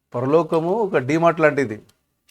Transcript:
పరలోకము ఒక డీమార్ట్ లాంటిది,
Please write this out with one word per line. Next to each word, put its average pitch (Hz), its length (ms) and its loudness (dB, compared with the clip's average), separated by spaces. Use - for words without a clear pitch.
పరలోకము 160 580 0
ఒక 202 240 -2
డీమార్ట్ 160 440 0
లాంటిది, 135 420 0